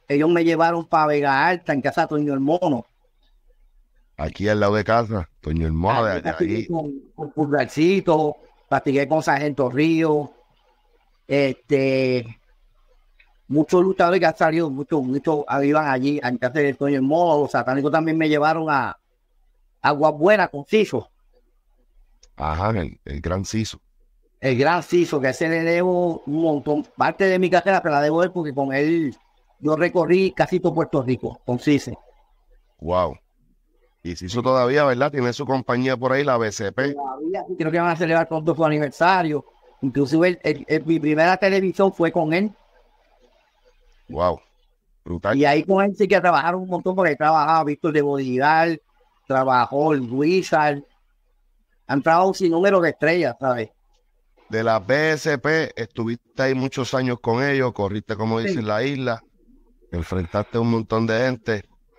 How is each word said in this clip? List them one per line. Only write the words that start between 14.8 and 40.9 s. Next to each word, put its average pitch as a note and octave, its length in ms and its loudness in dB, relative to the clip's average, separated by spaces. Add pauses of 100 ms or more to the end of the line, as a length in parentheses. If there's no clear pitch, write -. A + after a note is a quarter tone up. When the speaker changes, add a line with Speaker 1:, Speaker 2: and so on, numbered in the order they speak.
Speaker 1:
muchos C#3 440 -2 (180)
iban D3 240 2
allí, C#3 340 0
en B2 160 -2
casa B2+ 220 -2
de C#3+ 140 2
Toño C#3+ 220 -2
el C3+ 80 0
Mono. D3+ 400 2
Los C3 80 -4
satánicos C3+ 380 0
también D#3+ 280 0
me D#3+ 100 2
llevaron D#3 420 2
a, C3 200 0
a - 80 -12 (840)
Aguas D3 320 2
Buenas F3+ 360 4
con C#3+ 160 -10
Ciso. G3 440 0 (1300)
Speaker 2:
Ajá, D#2+ 360 -2
el, D#2 340 -6
el C#2+ 160 -10
gran F2+ 240 -4
Ciso. A2 340 -6 (600)
Speaker 1:
El C3 160 0
gran D#3+ 280 2
Ciso, E3+ 360 0
que C3 60 0
a C3+ 60 0
ese D#3+ 180 -2
le E3 140 0
debo F3 640 0
un D3+ 160 -2
montón. D3+ 420 0 (100)
Parte D#3 280 -2
de F#3 160 2
mi F#3 100 2
carrera F3+ 320 2
se E3 80 -4
la C#3+ 140 2
debo D3+ 180 2
a F3+ 40 4
él, F3+ 60 -2
porque E3 220 -6
con C3+ 180 -4
él D3+ 460 0 (400)
yo D3+ 180 0
recorrí F3 560 2
casi F3 280 0
todo E3 160 -2
Puerto D#3+ 260 0
Rico, B2 420 -4
con B2 140 -4
Ciso. C3+ 420 0 (800)
Speaker 2:
Wow. E2+ 400 -2 (840)
Y F2 120 -8
Ciso F#2 280 -6
todavía, B2+ 400 2
¿verdad? C3+ 280 0
Tiene B2 220 -2
su D3 100 -8
compañía B2+ 540 -2
por B2+ 140 -2
ahí, C3+ 120 0
la C3+ 140 0
B A2 140 -2
C G2+ 200 -6
P. C#3 220 -4
Speaker 1:
Todavía, C#3+ 540 -8
sí, F3+ 100 -10
creo D#3+ 140 -4
que E3+ 80 0
van E3+ 100 0
a E3 60 -2
celebrar E3 320 0
pronto D#3+ 260 -2
su D3+ 100 -2
aniversario. D3+ 800 0 (380)
Inclusive C#3+ 460 2
el, F3 160 -2
el, D3 240 -4
el, D#3 180 -2
mi D#3+ 140 0